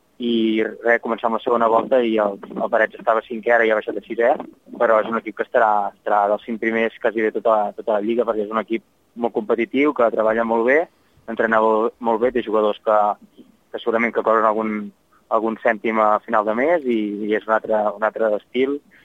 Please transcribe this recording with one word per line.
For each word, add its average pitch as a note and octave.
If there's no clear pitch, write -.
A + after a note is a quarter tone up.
i A2
res, A2
començar A#2
amb A2+
la -
segona A#2
volta A2+
i A2
el, G2+
el G2+
Parets A2
estava A2+
cinquè, A#2
ara A#2
ja A2
ha G#2+
baixat G#2+
a G2
sisè, A#2
però A2+
és G2+
un A2+
equip A2
que A2
estarà, G#2+
estarà G#2
dels G#2
cinc A2+
primers A2+
quasi A2+
bé G#2+
tota, G#2+
tota G#2+
la G#2
Lliga, A#2
perquè G#2+
és G#2+
un A2
equip G#2+
molt A#2
competitiu, A#2
que A#2
treballa A2
molt A2+
bé, C#3+
entrena A2
molt, A2
molt A#2
bé, B2
té A#2
jugadors G#2+
que, G#2+
que A#2
segurament A2+
que A2+
cobren A2
algun, G#2+
algun A2+
cèntim A2
a G#2+
final A2
de G#2+
mes D#3
i, A#2
i G#2+
és G2+
un A2
altre, G#2+
un G#2+
altre G#2+
estil, C3+